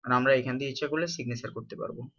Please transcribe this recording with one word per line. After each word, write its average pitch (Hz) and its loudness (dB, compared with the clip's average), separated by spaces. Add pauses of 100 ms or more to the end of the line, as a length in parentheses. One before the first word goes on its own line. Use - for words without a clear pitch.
মানে 123 2
আমরা 131 6
এখান 127 0
দিয়ে 135 -2
ইচ্ছা 147 -4
করলে 156 0
সিগনেচার 120 -6
করতে 113 -10
পারবো। 120 -8